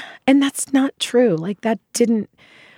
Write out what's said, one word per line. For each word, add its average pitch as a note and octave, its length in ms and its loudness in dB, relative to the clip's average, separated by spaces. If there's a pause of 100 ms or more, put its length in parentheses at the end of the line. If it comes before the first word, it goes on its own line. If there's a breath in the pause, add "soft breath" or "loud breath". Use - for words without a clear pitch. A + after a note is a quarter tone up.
(260 loud breath)
and C#4 140 6
that's - 320 -4
not C4+ 260 0
true. A#3+ 360 2
Like, E3+ 260 -6
that A3+ 180 -2 (140)
didn't, A3+ 360 0 (480 soft breath)